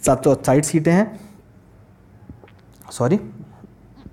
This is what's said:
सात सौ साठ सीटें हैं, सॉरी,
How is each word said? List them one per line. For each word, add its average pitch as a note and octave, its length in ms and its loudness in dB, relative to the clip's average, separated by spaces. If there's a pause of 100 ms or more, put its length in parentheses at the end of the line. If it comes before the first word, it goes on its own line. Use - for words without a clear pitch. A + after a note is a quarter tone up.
सात C3+ 180 0
सौ C#3 120 4
साठ C#3 280 2
सीटें D#3+ 280 0
हैं, G#3 380 0 (1600)
सॉरी, D3 280 0 (920)